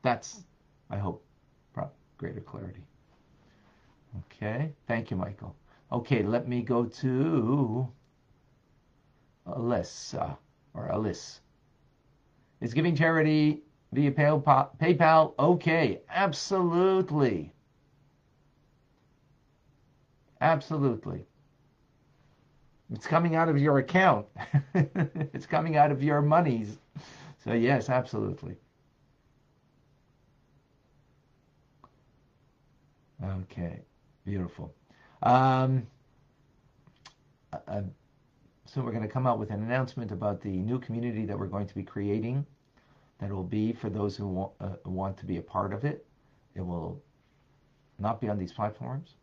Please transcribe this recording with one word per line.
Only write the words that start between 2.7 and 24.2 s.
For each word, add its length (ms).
Okay, 460
thank 240
you, 60
Michael. 380
Okay, 320
let 260
me 140
go 240
to 1000
Alyssa, 920
or 160
Alice. 500
Is 100
giving 240
charity 680
via 180
PayPal, 680
PayPal 600
okay? 680
Absolutely. 1400
Absolutely. 840
It's 140
coming 300
out 120
of 100
your 200
account. 480